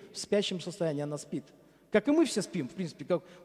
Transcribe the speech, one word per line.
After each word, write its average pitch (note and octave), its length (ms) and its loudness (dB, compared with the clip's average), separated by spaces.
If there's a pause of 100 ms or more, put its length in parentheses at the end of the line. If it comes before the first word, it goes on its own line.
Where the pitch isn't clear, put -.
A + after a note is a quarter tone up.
(140)
в - 40 -10
спящем G3+ 420 0
состоянии, D#3+ 420 -2
она D3 160 -4
спит. - 260 -8 (460)
Как G#3 180 4
и - 20 6
мы D#4+ 140 6
все A3 180 0
спим, C#3+ 260 -4
в - 40 -16
принципе, E3 320 -6
как, F3 180 2 (220)